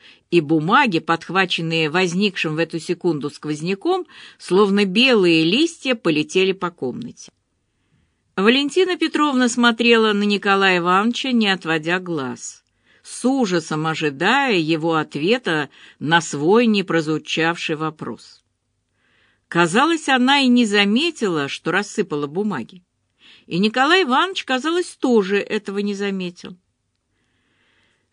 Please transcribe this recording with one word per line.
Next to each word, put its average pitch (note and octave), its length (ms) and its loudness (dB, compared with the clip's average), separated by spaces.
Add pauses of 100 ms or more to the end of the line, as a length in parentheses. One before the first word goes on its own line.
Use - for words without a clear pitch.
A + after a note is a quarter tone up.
(300)
и E3+ 100 4
бумаги, E3 600 2
подхваченные E3 880 -2
возникшим F3 640 -2
в - 20 -2
эту E3 200 -2
секунду D#3+ 500 -4
сквозняком, F#3+ 800 -4 (320)
словно G3+ 480 2
белые F#3 580 4
листья, C4 500 0
полетели F3+ 580 0
по F#3 180 -6
комнате. - 600 -10 (1080)
Валентина C#4+ 600 2
Петровна C#4+ 540 0
смотрела A#3 640 2
на G3+ 80 -2
Николая G3 560 2
Ивановича, G3+ 540 0
не A3 160 2
отводя E3+ 520 -2
глаз, C#3+ 640 -8 (380)
с - 220 -12
ужасом F3+ 640 0
ожидая E3+ 680 0
его D#3+ 380 0
ответа D#3 760 -2 (280)
на D#3+ 220 0
свой F3 460 2
непрозвучавший E3 1120 -2
вопрос. D#3 680 -10 (1040)
Казалось, B3 600 2
она C4+ 320 2
и C4 60 2
не B3 180 4
заметила, G3+ 840 0
что - 240 -6
рассыпала E3+ 540 -4
бумаги. F3 560 -8 (640)
И E3 120 -4
Николай C4+ 460 2
Иванович, D#4 400 -2
казалось, D#4+ 520 -4
тоже G3+ 420 2
этого G#3 400 -6
не G3+ 160 -4
заметил. F#3 600 -8 (1600)